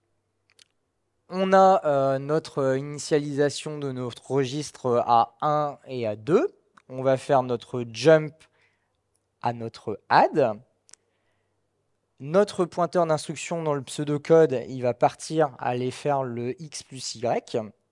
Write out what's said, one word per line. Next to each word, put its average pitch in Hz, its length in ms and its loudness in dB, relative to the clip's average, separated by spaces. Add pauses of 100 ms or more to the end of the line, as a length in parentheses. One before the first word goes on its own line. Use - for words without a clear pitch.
(1300)
On 190 240 0
a, 190 320 8
euh, 135 340 2
notre 139 580 -2
initialisation 147 1040 -2
de 139 120 -6
notre 127 400 -10
registre 131 720 -2
à 117 360 4
un 147 460 -2
et 127 180 -6
à 107 100 -4
deux. 156 320 0 (420)
On 131 140 -10
va 135 120 2
faire 131 260 2
notre 123 480 -6
jump 151 440 4 (1080)
à 120 120 -2
notre 113 560 -10
add. 139 500 4 (1600)
Notre 180 460 0
pointeur 170 400 0
d'instruction 160 580 -4
dans 151 120 0
le 139 60 -4
pseudocode, 147 840 2
il 127 140 -10
va 120 120 0
partir 147 640 0
aller 123 320 -4
faire 139 340 -4
le 120 380 -8
x 151 220 -16
plus - 320 -14
y. 117 560 -4 (200)